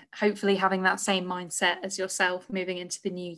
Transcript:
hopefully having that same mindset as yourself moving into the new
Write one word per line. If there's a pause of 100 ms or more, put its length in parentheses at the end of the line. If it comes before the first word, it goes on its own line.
(200)
hopefully
having
that
same
mindset
as
yourself
moving
into
the
new